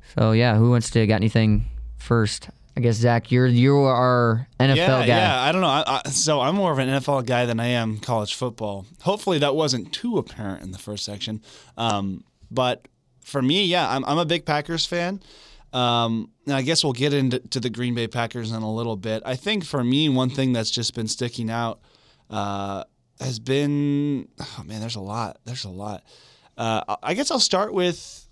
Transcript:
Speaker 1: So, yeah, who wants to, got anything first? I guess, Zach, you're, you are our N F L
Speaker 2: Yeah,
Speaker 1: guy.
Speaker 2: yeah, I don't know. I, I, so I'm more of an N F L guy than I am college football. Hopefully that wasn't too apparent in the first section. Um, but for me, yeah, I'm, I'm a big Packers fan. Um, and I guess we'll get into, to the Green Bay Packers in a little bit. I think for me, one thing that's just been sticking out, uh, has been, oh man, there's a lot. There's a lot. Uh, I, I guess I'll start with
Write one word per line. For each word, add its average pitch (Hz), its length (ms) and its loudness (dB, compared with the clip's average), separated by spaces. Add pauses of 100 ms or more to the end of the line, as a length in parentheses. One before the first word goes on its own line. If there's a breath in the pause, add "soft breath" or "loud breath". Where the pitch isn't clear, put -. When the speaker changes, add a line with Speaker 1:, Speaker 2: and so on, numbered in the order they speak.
(160)
Speaker 1:
So, 110 160 6
yeah, 113 240 6
who 113 140 6
wants 120 200 4
to, 113 160 4
got 107 80 4
anything 107 520 4 (320)
first? - 520 0 (260)
I 131 40 -2
guess, 117 160 2
Zach, 117 340 2
you're, 123 160 6
you 123 300 6
are 139 180 4
our 120 540 2 (100)
N 131 120 4
F 139 80 4
L 135 220 4
Speaker 2:
Yeah, 127 60 2
Speaker 1:
guy. 120 100 6
Speaker 2:
yeah, 127 240 4
I 143 120 2
don't 185 80 2
know. 175 80 2
I, 135 360 0
I, - 60 -8
so 147 300 2
I'm 143 160 2
more 190 160 2
of 135 60 0
an 131 100 0
N 135 80 2
F 135 120 -2
L 139 140 0
guy 123 240 2
than 117 140 0
I 117 80 0
am 113 300 0
college 107 360 -2
football. 104 500 -6 (180)
Hopefully 190 360 0
that 143 160 2
wasn't 135 380 0
too 233 260 -4
apparent 101 460 -8
in 92 80 -12
the 92 60 -14
first 104 260 -10
section. 104 360 -10 (360 loud breath)
Um, 101 480 -4 (260)
but 123 380 -2 (320)
for - 200 -6
me, 156 240 2
yeah, 170 240 0
I'm, 127 160 -2
I'm 147 140 0
a 170 80 0
big 165 180 -2
Packers 156 420 -4
fan. 180 360 -4 (480 loud breath)
Um, 117 600 0 (160)
and 143 80 -2
I 135 80 0
guess 156 200 0
we'll 143 120 0
get 139 180 0
into, 131 280 0
to - 200 -6
the 120 80 -4
Green 120 260 -4
Bay 117 140 -2
Packers 117 440 -4
in 110 100 -6
a 110 100 -4
little 113 240 -4
bit. 110 300 -4
I 127 100 -4
think 202 300 -4
for 135 180 -2
me, 139 240 2
one 127 220 2
thing 131 240 0
that's 113 160 -2
just - 240 -4
been 113 140 -4
sticking 117 420 -6
out, 117 300 -4 (500 soft breath)
uh, 98 540 -4 (360)
has 123 180 -6
been, 143 920 0 (120)
oh - 240 -14
man, 107 160 -10
there's 117 160 -6
a 107 40 -10
lot. 101 440 -8
There's 123 220 -10
a - 20 -10
lot. 98 360 -10 (520 soft breath)
Uh, 113 320 -2
I, 101 140 -2
I 165 120 -4
guess 269 160 -2
I'll 294 80 0
start 202 360 0
with - 580 -4